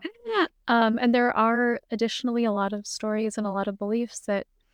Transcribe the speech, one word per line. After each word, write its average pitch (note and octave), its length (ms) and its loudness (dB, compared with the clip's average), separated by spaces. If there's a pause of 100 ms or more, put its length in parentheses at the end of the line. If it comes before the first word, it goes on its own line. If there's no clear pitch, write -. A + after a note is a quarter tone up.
<laughs> - 40 -10 (600)
Um, A#3 320 4
and A#3+ 160 4
there A#3+ 220 2
are A#3 420 2 (120)
additionally A#3 560 -2
a A3 60 2
lot G3 200 -2
of G#3 140 -8
stories G#3+ 500 -4
and G#3 100 -2
a G3+ 60 -4
lot G3 160 -2
of G3 100 -6
beliefs A3 420 -4
that G3+ 260 -2 (260)